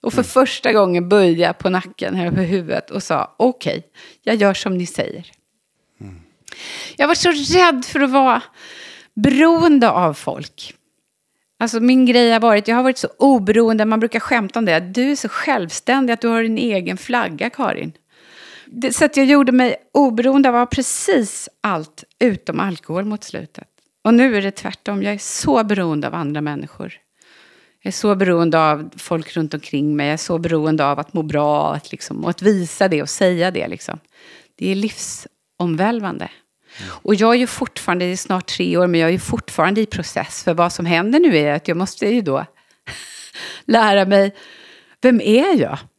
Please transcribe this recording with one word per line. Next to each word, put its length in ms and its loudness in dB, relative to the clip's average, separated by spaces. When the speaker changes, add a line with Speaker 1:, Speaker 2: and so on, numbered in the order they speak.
Speaker 1:
Och 100 -4
för 100 0
Speaker 2:
Mm. 60 -4
Speaker 1:
första 440 0
gången 360 2
böjde 340 4
jag 160 0
på 120 -2
nacken, 440 -6
här 160 -2
på 100 0
huvudet, 500 -4
och 120 -8
sa, 360 -4
"Okej, 440 -2
jag 120 0
gör 200 2
som 240 -4
ni 80 -4
säger." 400 -8
Speaker 2:
Mm. 140 -18
Speaker 1:
Jag 120 2
var 60 4
så 160 2
rädd 540 2
för 160 -2
att 100 2
vara 320 2
beroende 760 4
av 240 2
folk. 600 -12
Alltså, 180 0
min 260 6
grej 240 4
har 100 2
varit, 280 2
jag 80 2
har 60 2
varit 160 0
så 100 -4
oberoende, 680 4
man 160 0
brukar 200 -2
skämta 380 -2
om 60 0
det. 160 2
Du 300 -2
är 60 0
så 120 -8
självständig 840 -2
att 80 -4
du 80 -2
har 140 0
din 160 -2
egen 380 -2
flagga, 540 -4
Karin. 420 -6
Det, 260 -6
så 120 0
att 120 0
jag 100 4
gjorde 260 6
mig 240 2
oberoende 560 4
av 160 2
precis 840 -2
allt 440 -6
utom 420 -2
alkohol 440 -4
mot 200 -8
slutet. 400 -14
Och 100 4
nu 220 4
är 60 0
det 80 -2
tvärtom. 520 -8
Jag 120 -4
är 40 -10
så 460 0
beroende 420 -2
av 80 -6
andra 260 -4
människor. 520 -8
Jag 80 -6
är 60 -10
så 180 0
beroende 440 2
av 260 -4
folk 400 -6
runt 180 -4
omkring 420 -4
mig. 100 -2
Jag 80 -2
är 20 -6
så 220 -6
beroende 480 0
av 120 -2
att 160 -10
må 80 -2
bra, 520 0
att 180 -12
liksom, 320 -12
och 60 -2
att 120 -8
visa 460 0
det 140 0
och 80 -8
säga 400 0
det, 180 -8
liksom. 300 -12
Det 140 -4
är 20 0
livsomvälvande. 1500 -6
Speaker 2:
Mm. 100 -14
Speaker 1:
Och 120 2
jag 200 2
är 40 2
ju 80 0
fortfarande, 580 -6
i 120 -4
snart 300 -6
tre 300 -4
år, 100 4
men 140 2
jag 80 2
är 40 2
ju 60 -2
fortfarande 600 -2
i 60 0
process. 580 -8
För 100 0
vad 180 0
som 140 -6
händer 340 2
nu 180 4
är 140 2
att 160 -4
jag 80 -2
måste 300 -4
ju 140 2
då 240 -2
<laughs> 580 -18
lära 400 4
mig, 300 2
vem 180 4
är 400 4
jag? 180 -2